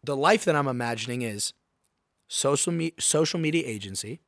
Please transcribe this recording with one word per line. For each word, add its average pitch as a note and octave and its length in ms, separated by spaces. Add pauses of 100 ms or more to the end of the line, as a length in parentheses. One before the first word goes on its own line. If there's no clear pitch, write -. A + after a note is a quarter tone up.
The C#3 140
life F3+ 280
that E3 100
I'm C#3+ 120
imagining A#2+ 540
is G#2 320 (720)
social D3+ 460
me-, E3 260
social D#3 400
media D#3 280
agency. G#2 600